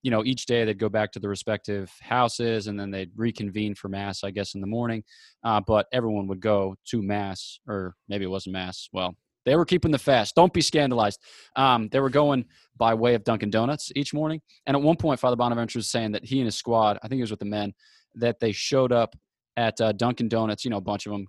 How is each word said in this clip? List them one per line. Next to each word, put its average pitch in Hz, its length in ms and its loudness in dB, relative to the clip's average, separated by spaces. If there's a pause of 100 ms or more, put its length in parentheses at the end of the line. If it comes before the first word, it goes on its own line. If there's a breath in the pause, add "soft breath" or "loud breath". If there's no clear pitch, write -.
you 131 80 0
know, 110 120 2
each 127 220 -2
day 117 200 2
they'd 107 120 -2
go 107 120 0
back 107 240 0
to - 60 -12
the 101 100 -6
respective 101 720 -6
houses, 117 680 0
and 101 120 -6
then 101 120 -8
they'd 95 240 -8
reconvene 107 580 -4
for 98 160 -12
mass, 98 340 -6
I 101 60 -4
guess, 98 240 -6
in 98 80 -8
the 98 60 -6
morning. 113 360 -4 (400 soft breath)
Uh, 110 220 2
but 107 260 4
everyone 107 360 -2
would 95 140 -6
go 98 340 2 (140)
to 117 120 -2
mass, 98 640 -6
or 95 300 -8 (120)
maybe 101 180 -4
it 92 40 -4
wasn't 95 240 -6
mass. 92 400 -8
Well, 90 220 -4 (300)
they 131 100 4
were 170 100 4
keeping 170 260 2
the 143 60 4
fast. 123 380 2
Don't 175 180 8
be 165 80 2
scandalized. 123 580 2 (360 loud breath)
Um, 123 360 4
they 135 100 2
were 135 100 2
going 143 340 4 (320 soft breath)
by 113 160 4
way 117 220 4
of 107 80 0
Dunkin' 104 260 0
Donuts 117 460 -2
each 139 180 -4
morning. 156 280 -2 (260 soft breath)
And 139 100 2
at 143 60 0
one 160 140 6
point, 147 220 0
Father 123 180 2
Bonaventure 117 420 -2
was 107 100 -6
saying 110 220 -2
that 104 140 -6
he 135 140 -2
and 127 60 0
his 107 100 -4
squad, 110 460 2
I 110 60 -12
think 131 100 -4
he 127 60 -2
was 107 80 -6
with 107 80 -8
the 104 60 -8
men, 104 280 -4 (420 soft breath)
that 117 240 -2
they 113 120 0
showed 131 400 2
up 117 240 2 (420)
at, 113 240 0
uh, 110 120 4
Dunkin' 120 360 0
Donuts, 110 360 -2
you 123 40 -4
know, 110 80 -2
a 98 40 -4
bunch 101 260 -6
of 104 60 -6
'em 101 160 -8